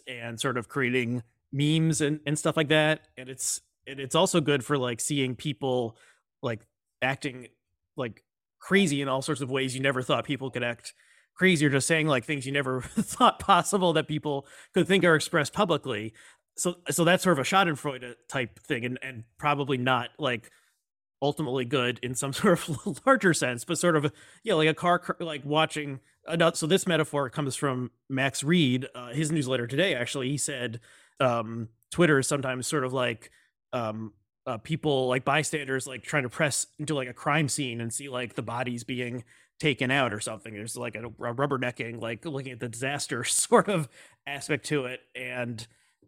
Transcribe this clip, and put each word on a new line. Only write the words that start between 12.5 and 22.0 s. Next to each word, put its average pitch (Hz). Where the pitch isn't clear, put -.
never 131
<laughs> -
thought -
possible 180
that 156
people 147
could 175
think 185
or 175
express 151
publicly. 139
So, 180
so 165
that's 175
sort 180
of 127
a -
Schadenfreude 143
type 127
thing, 120
and, 127
and 127
probably 143
not, 123
like, 123
ultimately 135
good 123